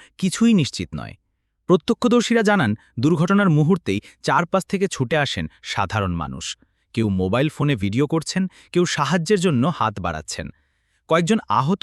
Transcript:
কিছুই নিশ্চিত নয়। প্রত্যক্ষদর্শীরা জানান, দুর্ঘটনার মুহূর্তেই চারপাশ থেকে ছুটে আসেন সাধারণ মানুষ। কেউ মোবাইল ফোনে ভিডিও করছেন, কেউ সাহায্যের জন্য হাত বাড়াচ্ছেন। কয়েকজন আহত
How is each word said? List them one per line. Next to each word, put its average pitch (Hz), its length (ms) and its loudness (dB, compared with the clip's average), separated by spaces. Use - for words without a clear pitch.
কিছুই 226 360 2
নিশ্চিত 127 400 -2
নয়। 64 200 -12
প্রত্যক্ষদর্শীরা 226 720 2
জানান, 190 280 2
দুর্ঘটনার 175 520 2
মুহূর্তেই 147 500 2
চারপাশ 165 420 0
থেকে 196 240 -2
ছুটে 135 280 -4
আসেন 135 280 -2
সাধারণ 98 520 -4
মানুষ। 69 300 -8
কেউ 110 180 0
মোবাইল 95 360 0
ফোনে 147 280 -2
ভিডিও 101 300 -2
করছেন, 160 360 -4
কেউ 175 160 0
সাহায্যের 165 540 0
জন্য 151 240 2
হাত 110 240 -2
বাড়াচ্ছেন। 80 460 -8
কয়েকজন 170 300 2
আহত 131 320 2